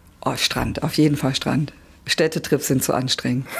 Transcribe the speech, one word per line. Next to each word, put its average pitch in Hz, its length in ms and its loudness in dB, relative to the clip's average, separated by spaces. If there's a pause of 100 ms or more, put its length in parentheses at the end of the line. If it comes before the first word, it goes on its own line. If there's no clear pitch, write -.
(240)
Oh, 139 120 -2
Strand, 120 480 -2
auf 151 160 -2
jeden 147 180 6
Fall 135 160 0
Strand. 135 400 0 (320)
Städtetrips 156 600 0
sind 131 160 2
zu - 100 0
anstrengend. 127 540 -2 (120)